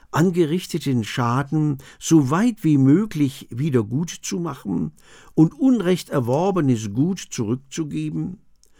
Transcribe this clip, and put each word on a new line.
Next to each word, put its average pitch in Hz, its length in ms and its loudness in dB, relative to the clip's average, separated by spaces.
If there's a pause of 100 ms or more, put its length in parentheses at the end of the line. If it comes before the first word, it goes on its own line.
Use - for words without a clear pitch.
(120)
angerichteten 160 920 0
Schaden 139 760 -2 (200)
so 151 300 4
weit 208 340 0
wie 156 140 4
möglich 147 720 2
wieder 123 320 0
gut 135 260 -4
zu - 300 -8
machen 156 540 -6 (420)
und 160 240 6
Unrecht 220 500 2
erworbenes 131 840 0
Gut 165 260 0
zurückzugeben? 151 1200 -6 (400)